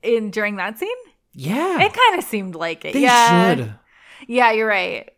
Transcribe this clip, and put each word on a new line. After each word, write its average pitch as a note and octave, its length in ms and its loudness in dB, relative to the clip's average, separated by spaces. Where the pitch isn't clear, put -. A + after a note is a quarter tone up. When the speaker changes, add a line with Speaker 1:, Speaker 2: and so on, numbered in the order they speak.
Speaker 1:
In, A3 300 -2
during G#3 260 -6
that G3+ 220 -8
scene? F#4+ 100 -6
Speaker 2:
Yeah. C#4+ 480 -4
Speaker 1:
It G4+ 120 2
kinda G#4+ 320 2
seemed F#3+ 300 -8
like E3 280 -6
it. - 100 -10
Speaker 2:
They C#4 80 0
Speaker 1:
Yeah. G#3 540 6
Speaker 2:
should. A2+ 180 -8
Speaker 1:
Yeah, A#3 240 2
you're A3 160 0
right. F#3 500 -4